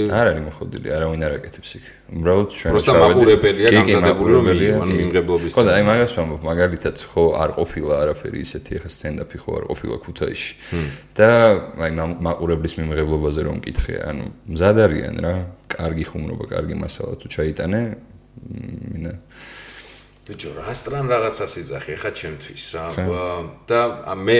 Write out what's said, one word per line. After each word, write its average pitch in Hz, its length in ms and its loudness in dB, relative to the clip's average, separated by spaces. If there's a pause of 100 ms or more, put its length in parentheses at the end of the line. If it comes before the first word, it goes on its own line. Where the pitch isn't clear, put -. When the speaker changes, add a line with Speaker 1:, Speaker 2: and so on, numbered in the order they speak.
Speaker 1:
არ 113 180 2
არის 80 180 2
მოხოდილი, 85 460 -10
არავინ 80 320 -2
არ 76 120 -2
აკეთებს - 360 -12
იქ. - 140 -16 (260)
უბრალოდ 90 400 2
ჩვენ - 240 -4
Speaker 2:
პროსტა 82 180 4
Speaker 1:
ჩავედით. 85 220 8
Speaker 2:
მაყურებელია, 104 560 6
Speaker 1:
კი, 104 80 8
კი, 104 160 4
Speaker 2:
გამზადებული, 90 400 4
რომ 127 100 6
Speaker 1:
მაყურებელია, 92 300 4
Speaker 2:
მიიღონ 85 160 0
Speaker 1:
კი. 92 80 2
Speaker 2:
მიმღებლობის 85 560 0
Speaker 1:
ხო, 123 100 4
და 101 60 4
აი, 92 100 4
Speaker 2:
წინ. 104 80 4
Speaker 1:
მაგას 117 240 2
ვამბობ, 78 300 -4
მაგალითად, 82 560 0
ხო, - 320 0
არ 78 220 0
ყოფილა 76 420 -2
არაფერი 73 460 -2
ისეთი, - 320 -8
ეხა - 180 -8
სტენდაპი - 480 -8
ხო - 140 -10
არ - 120 -6
ყოფილა - 320 -6
ქუთაისში. - 560 -6 (220)
Speaker 2:
მმ. 80 140 -4 (240)
Speaker 1:
და 107 180 8 (480)
აი, 80 160 -2
მა-, 82 260 -4
მაყურებლის 85 540 -2
მიმღებლობაზე 76 680 -2
რომ 78 160 -4
მკითხე, - 460 -4
ანუ, 71 220 -6 (260)
მზად 90 260 4
არიან 98 460 2
რა, 85 120 -2 (360)
კარგი 82 340 -4
ხუმრობა, 80 460 -8
კარგი 80 240 -4
მასალა - 420 -8
თუ - 120 -20
ჩაიტანე, 82 540 -2
მ, 110 140 -6 (920)
მინა. 82 240 -10 (1080)
Speaker 2:
ბიჭო, 76 340 -14
რა 87 160 -10
სტრან 135 320 -6
რაღაცას 113 560 -2
იძახი, 78 320 -12
ეხა 104 240 -6
ჩემთვის - 560 -14
რა. 80 120 -8 (120)
Speaker 1:
ხო. 90 160 -2
Speaker 2:
ა, 90 120 -4 (440)
და, 117 120 2 (280)
ა, 95 80 -6
მე 101 240 2